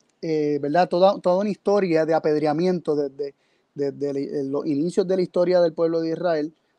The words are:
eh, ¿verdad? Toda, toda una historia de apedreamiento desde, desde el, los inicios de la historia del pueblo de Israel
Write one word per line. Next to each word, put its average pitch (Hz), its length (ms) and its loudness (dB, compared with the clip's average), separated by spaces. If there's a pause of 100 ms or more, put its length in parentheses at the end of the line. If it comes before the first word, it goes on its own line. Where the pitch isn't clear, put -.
(200)
eh, 151 400 0
¿verdad? 156 280 2
Toda, 185 320 4
toda 180 180 2
una 208 120 -2
historia 190 540 2
de 160 100 0
apedreamiento 156 840 0
desde, 143 380 -6 (400)
desde 139 680 -4
el, 135 100 -4
los 143 160 -4
inicios 165 400 0
de 185 100 0
la 185 60 0
historia 180 380 2
del 170 120 2
pueblo 165 280 0
de 165 100 -2
Israel 160 420 -2 (260)